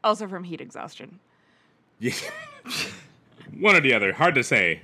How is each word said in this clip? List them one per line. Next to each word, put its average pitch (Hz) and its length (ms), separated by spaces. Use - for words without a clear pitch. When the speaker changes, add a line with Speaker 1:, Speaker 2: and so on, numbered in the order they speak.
Speaker 1:
Also 208 240
from 185 160
heat 170 160
exhaustion. - 580
Speaker 2:
Yeah. 117 140
<laughs> - 60
One 202 180
or 165 40
the 135 140
other. 101 180
Hard 160 240
to 123 80
say. 90 400